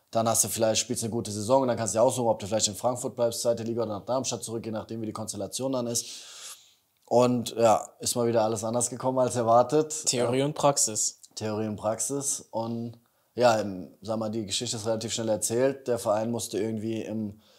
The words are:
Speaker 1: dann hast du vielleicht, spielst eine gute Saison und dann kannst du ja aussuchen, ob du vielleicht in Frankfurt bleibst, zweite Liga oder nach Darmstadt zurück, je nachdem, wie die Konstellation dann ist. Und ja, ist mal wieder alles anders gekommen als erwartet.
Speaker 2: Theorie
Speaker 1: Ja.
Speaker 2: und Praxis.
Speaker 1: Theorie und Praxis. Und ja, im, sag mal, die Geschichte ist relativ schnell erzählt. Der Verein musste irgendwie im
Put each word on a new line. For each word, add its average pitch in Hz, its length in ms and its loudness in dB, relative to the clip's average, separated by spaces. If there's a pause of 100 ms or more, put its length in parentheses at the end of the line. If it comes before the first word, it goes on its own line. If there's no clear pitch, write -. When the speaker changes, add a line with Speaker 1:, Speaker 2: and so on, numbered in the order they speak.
(100)
Speaker 1:
dann 113 160 2
hast 113 160 4
du 110 60 -2
vielleicht, 110 320 2
spielst - 240 -4
eine 110 60 -2
gute 107 200 -4
Saison 107 300 2
und 131 80 2
dann 117 80 2
kannst 113 160 -2
du 110 60 0
ja 110 40 6
aussuchen, 123 260 4
ob 107 100 2
du 104 80 -10
vielleicht 107 200 0
in 104 80 -2
Frankfurt 123 400 -2
bleibst, 117 280 0
zweite 117 200 0
Liga 113 200 -2
oder 104 160 -4
nach - 80 -16
Darmstadt 127 360 -2
zurück, 113 220 -6
je 110 80 -8
nachdem, 110 300 -8
wie 110 40 -4
die 107 60 -4
Konstellation 107 600 -6
dann 123 140 -2
ist. 117 200 -2 (960)
Und 123 520 4
ja, 113 300 6 (140)
ist 117 160 -2
mal 120 100 2
wieder 117 160 4
alles 110 220 0
anders 113 240 0
gekommen 131 300 -2
als 123 180 2
erwartet. 123 720 4
Speaker 2:
Theorie 123 320 2
Speaker 1:
Ja. 139 80 2
Speaker 2:
und 151 80 -2
Praxis. - 680 2 (140)
Speaker 1:
Theorie 110 320 -2
und 107 100 -4
Praxis. 110 760 -4
Und 117 480 -6 (360)
ja, 117 220 6
im, 95 320 -4 (120)
sag 110 180 -4
mal, 110 120 -4
die 110 160 -4
Geschichte 117 320 -4
ist 104 80 -8
relativ 110 260 -2
schnell 110 160 -4
erzählt. 123 600 0
Der 120 100 0
Verein 110 320 0
musste 117 280 -4
irgendwie 110 440 -2
im 107 400 -8 (160)